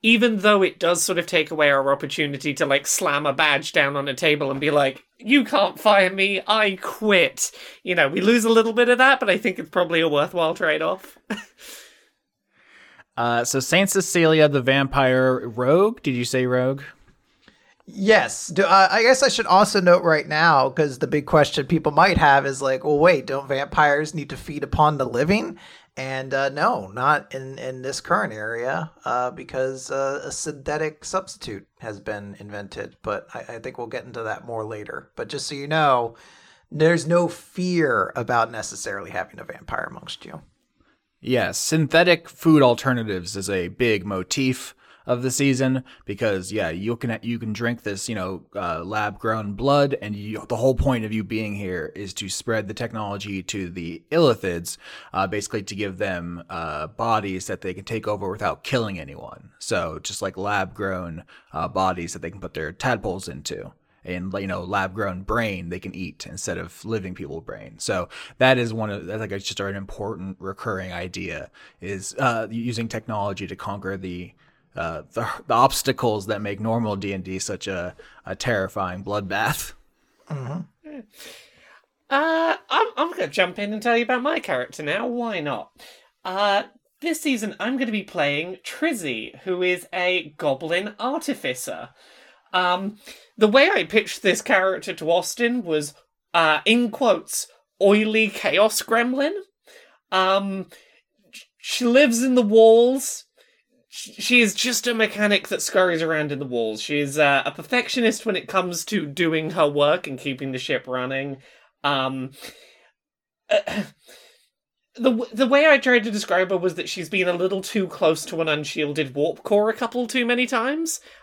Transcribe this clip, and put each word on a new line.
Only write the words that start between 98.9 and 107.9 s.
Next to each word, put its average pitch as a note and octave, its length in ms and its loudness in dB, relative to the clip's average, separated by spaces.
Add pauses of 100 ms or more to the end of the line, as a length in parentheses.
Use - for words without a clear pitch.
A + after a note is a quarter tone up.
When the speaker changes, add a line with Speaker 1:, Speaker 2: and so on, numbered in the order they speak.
Speaker 1:
Um, F#3+ 540 0 (920)
she - 260 -4
lives A#3+ 380 6
in B3+ 140 2
the B3 60 6
walls. A3+ 840 6 (640)
Sh-, - 300 -16
she B3 220 2
is G#3+ 140 2
just B3 320 -2
a A#3+ 80 0
mechanic G#3+ 540 0
that F#3+ 140 -4
scurries F3+ 380 2
around D#3 300 -2
in C3+ 80 -4
the C#3+ 60 -6
walls. A2+ 360 -4
She D3 200 -2
is, C#3+ 180 -2
uh, C#3+ 260 4
a C#3 60 -2
perfectionist A#3 760 -2